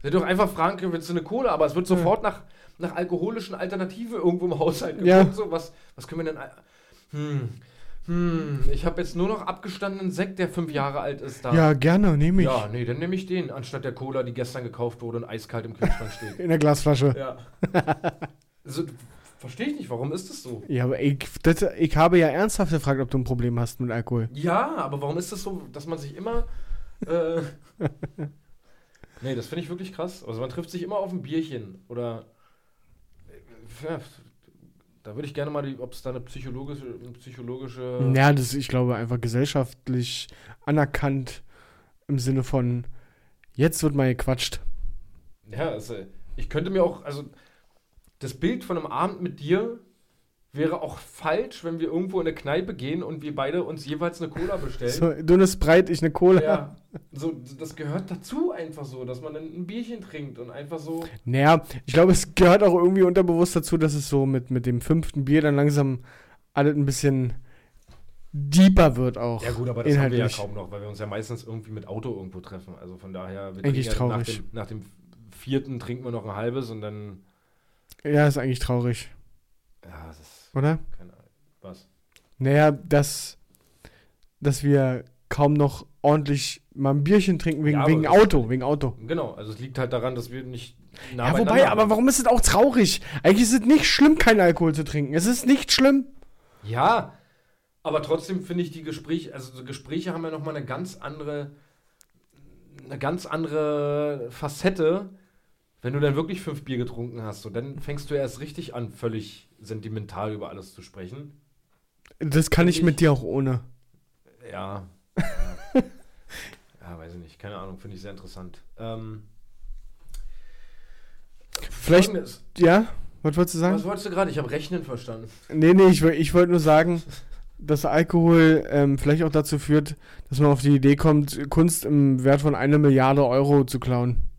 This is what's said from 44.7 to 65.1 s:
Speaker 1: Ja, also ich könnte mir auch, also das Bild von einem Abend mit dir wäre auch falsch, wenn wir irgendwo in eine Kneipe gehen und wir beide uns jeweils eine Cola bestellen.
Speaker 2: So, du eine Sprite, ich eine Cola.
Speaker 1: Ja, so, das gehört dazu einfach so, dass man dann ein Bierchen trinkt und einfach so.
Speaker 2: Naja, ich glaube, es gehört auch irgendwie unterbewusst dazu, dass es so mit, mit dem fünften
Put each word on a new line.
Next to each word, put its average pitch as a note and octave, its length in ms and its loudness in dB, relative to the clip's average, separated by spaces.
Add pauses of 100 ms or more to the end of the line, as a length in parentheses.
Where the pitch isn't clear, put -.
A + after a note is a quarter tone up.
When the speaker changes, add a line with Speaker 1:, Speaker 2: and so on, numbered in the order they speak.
Speaker 1:
Ja, C#3+ 200 -4
also G#2+ 240 -10 (420)
ich - 140 -4
könnte E3+ 200 -4
mir F#3+ 140 2
auch, - 200 -4
also C#3+ 200 -10 (960)
das C3+ 140 -10
Bild F3+ 300 -4
von F3 140 -6
einem D#3 80 -10
Abend F3 360 -4
mit - 180 -8
dir G#3 400 -2 (720)
wäre D#3 300 -4
auch - 160 -10
falsch, - 680 -6
wenn E3 160 -6
wir D#3+ 80 -4
irgendwo F#3 320 -4
in D#3+ 80 -4
eine D#3 60 -6
Kneipe D#3+ 400 -4
gehen C#3+ 280 -6
und D3+ 200 -10
wir D3+ 120 -10
beide D3 300 -4
uns D3+ 220 -12
jeweils E3 360 -6
eine D#3 80 -8
Cola - 280 -6
bestellen. B2 420 -4
Speaker 2:
So, E3 120 2 (100)
du E3 120 6
eine F#3+ 120 8
Sprite, F3+ 460 4
ich D3+ 100 -2
eine D#3+ 100 2
Cola. F3+ 280 6
Speaker 1:
Ja, D3+ 360 0 (360)
so, D#3 200 -6 (260)
das D#3 180 -12
gehört E3 340 -6
dazu D4+ 420 -4
einfach D#3 320 -10
so, B2+ 200 -12
dass B2 160 -10
man D#3 140 -12
dann D#3 100 -12
ein E3 220 -12
Bierchen A3+ 340 -10
trinkt D3 380 -14
und B2 120 -14
einfach C#3+ 280 -12
so. E3 460 -10
Speaker 2:
Naja, C#3+ 380 4 (240)
ich - 80 -8
glaube, F3+ 180 8
es - 220 0
gehört F#3 280 8
auch F3+ 140 6
irgendwie F#3 260 4
unterbewusst F3 540 4
dazu, E3 200 0
dass D#3 180 2
es C#3+ 140 -4
so C3+ 180 2
mit, C3 240 -2
mit B2 160 -2
dem A#2+ 140 0
fünften D#3 440 0